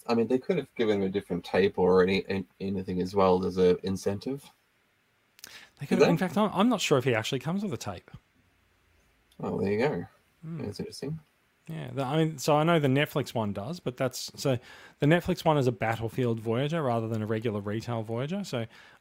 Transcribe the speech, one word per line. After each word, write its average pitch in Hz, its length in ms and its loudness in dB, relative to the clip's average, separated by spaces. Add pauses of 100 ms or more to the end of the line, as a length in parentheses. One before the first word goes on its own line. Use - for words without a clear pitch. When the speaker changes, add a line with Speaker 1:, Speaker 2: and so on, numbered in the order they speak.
Speaker 1:
I 117 80 0
mean, 117 120 2
they 127 120 2
could 185 180 0
have - 180 -6
given 107 280 0
him 95 40 0
a 95 40 0
different 92 340 -4
tape 95 340 2
or 92 240 6
any, 95 280 2
an-, 98 160 -2 (140)
anything 95 420 -4
as 92 120 -4
well 92 300 4
as 90 140 -4
an 90 240 6
incentive. 98 600 -4 (1400)
Speaker 2:
They 143 80 -10
could 190 120 2
Speaker 1:
Did 175 60 10
Speaker 2:
have, - 40 6
in 170 80 4
Speaker 1:
they? - 40 0
Speaker 2:
fact, 185 180 0
I'm, 208 160 4
I'm 208 160 4
not 202 100 0
sure - 160 4
if 123 80 4
he 131 100 2
actually 110 260 -2
comes 185 220 -4
with 185 120 -4
a - 20 -6
tape. 92 340 -10 (1300)
Speaker 1:
Oh, 98 180 -2
there 98 100 0
you 104 80 2
go. 151 280 0 (380)
Speaker 2:
Hmm. 165 200 -8
Speaker 1:
That's 208 160 -8
interesting. - 400 -8 (480)
Speaker 2:
Yeah, 156 260 -10
the, 135 80 -4
I 135 140 -2
mean, 156 220 0
so 147 180 2
I 151 80 4
know 170 160 4
the 143 80 2
Netflix 139 440 0
one 107 200 -2
does, 123 260 -8
but 127 180 -8
that's, - 380 -4
so 131 240 -2 (400)
the 143 80 2
Netflix 170 380 2
one 156 120 4
is 131 120 4
a 123 40 2
Battlefield 113 680 -2
Voyager 135 420 -2
rather 117 240 0
than 110 160 -2
a 107 40 -4
regular 110 340 -2
retail 110 420 -6
Voyager. 135 400 -6
So, 120 240 -4 (340)